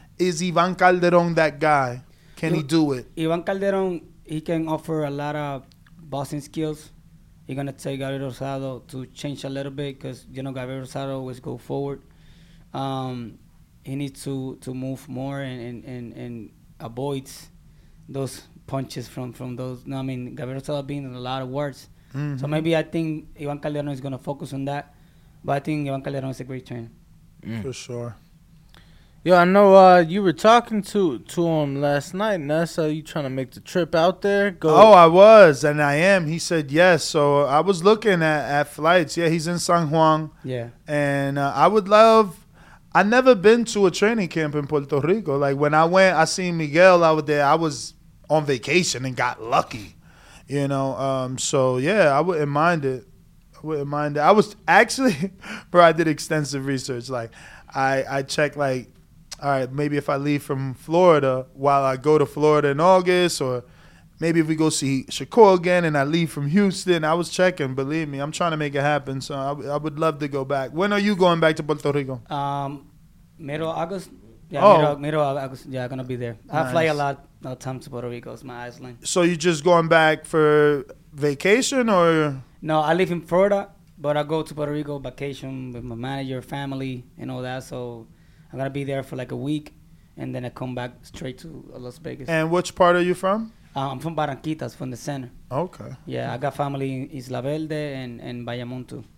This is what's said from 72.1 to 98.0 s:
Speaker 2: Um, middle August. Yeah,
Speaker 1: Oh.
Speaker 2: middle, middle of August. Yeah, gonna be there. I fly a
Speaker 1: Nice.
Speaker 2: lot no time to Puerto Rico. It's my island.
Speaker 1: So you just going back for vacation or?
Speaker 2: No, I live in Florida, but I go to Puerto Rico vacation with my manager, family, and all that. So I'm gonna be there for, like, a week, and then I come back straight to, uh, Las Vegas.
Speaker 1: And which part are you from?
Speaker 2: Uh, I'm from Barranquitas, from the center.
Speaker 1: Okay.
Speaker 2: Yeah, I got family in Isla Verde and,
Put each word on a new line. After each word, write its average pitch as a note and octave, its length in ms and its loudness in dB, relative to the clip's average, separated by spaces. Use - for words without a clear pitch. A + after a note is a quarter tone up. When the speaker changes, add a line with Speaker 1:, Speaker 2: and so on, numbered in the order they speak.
Speaker 2:
Um, C#3 560 -6
middle D#3+ 300 -6
August. E3+ 420 -8
Yeah, C#3+ 140 -2
Speaker 1:
Oh. G3+ 140 8
Speaker 2:
middle, D3 200 0
middle D3+ 240 -4
of C#3 140 -2
August. C3+ 300 -10
Yeah, B2+ 200 -8
gonna C3 160 -10
be B2 140 -8
there. A#2 200 -10
I D#3+ 220 -4
fly E3 120 0
a D#3+ 40 2
Speaker 1:
Nice. D3+ 80 0
Speaker 2:
lot C#3 320 -6
no C3 140 -12
time C3 260 -12
to C#3 100 -20
Puerto B2 180 -10
Rico. A#2+ 240 -14
It's A#2+ 100 -18
my B2 240 -16
island. B2 380 -18
Speaker 1:
So - 180 0
you F3 140 2
just D#3 280 -2
going E3+ 240 4
back D#3 360 4
for D3+ 600 2
vacation G3 760 0
or? D#3+ 540 2
Speaker 2:
No, D#3 200 0
I D#3 140 2
live F3 180 0
in E3+ 100 -4
Florida, G3 480 0
but D3 200 -2
I D3 80 -2
go D#3 180 -4
to D#3 120 -12
Puerto D3 180 -6
Rico D3 260 -6
vacation C3+ 720 -10
with A#2+ 120 -12
my B2 100 -12
manager, C3 480 -8
family, C3+ 640 -10
and B2+ 140 -12
all B2+ 120 -10
that. B2+ 200 -10
So A#2+ 440 -14
I'm C3 60 -14
gonna C3+ 120 -6
be C#3 140 -8
there C3+ 200 -6
for, - 120 -14
like, B2+ 140 -10
a B2+ 60 -8
week, D3 380 -8
and C3 180 -10
then B2+ 100 -10
I B2 60 -10
come B2+ 240 -10
back B2 180 -10
straight - 360 -14
to, C#3 360 -20
uh, - 40 -18
Las B2 200 -16
Vegas. B2+ 300 -14
Speaker 1:
And D#3+ 220 0
which F3 240 -2
part F3 220 4
are F3 60 2
you F3+ 120 0
from? G#3 380 -4
Speaker 2:
Uh, C#3 160 -6
I'm B2+ 80 -10
from D#3+ 160 -8
Barranquitas, D3+ 580 -6
from C3 160 -12
the B2 60 -12
center. C3+ 340 -10
Speaker 1:
Okay. D3 380 -8
Speaker 2:
Yeah, B2 260 -6
I A#2+ 60 -8
got C3+ 180 -6
family C#3 360 -4
in C3+ 200 -10
Isla B2 300 -10
Verde D3+ 520 -6
and, B2 260 -12